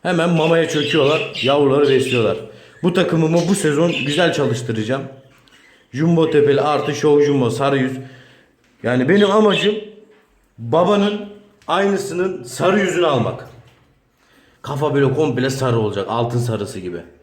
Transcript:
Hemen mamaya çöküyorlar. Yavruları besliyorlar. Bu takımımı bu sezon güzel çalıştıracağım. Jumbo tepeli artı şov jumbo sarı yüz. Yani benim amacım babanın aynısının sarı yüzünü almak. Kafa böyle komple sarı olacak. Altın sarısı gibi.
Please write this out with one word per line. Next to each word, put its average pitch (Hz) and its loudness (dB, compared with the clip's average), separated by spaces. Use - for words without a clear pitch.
Hemen 175 0
mamaya 160 2
çöküyorlar. 147 0
Yavruları 139 4
besliyorlar. 123 0
Bu 175 2
takımımı 165 2
bu 196 2
sezon 160 0
güzel 151 0
çalıştıracağım. 123 -4
Jumbo 160 2
tepeli 143 4
artı 143 0
şov 147 4
jumbo 135 2
sarı 139 0
yüz. 131 -2
Yani 127 0
benim 202 4
amacım 208 2
babanın 196 0
aynısının 185 -2
sarı 196 0
yüzünü 175 0
almak. 113 -2
Kafa 143 -4
böyle 139 2
komple 135 0
sarı 127 0
olacak. 101 -2
Altın 117 -2
sarısı 104 -4
gibi. 87 -10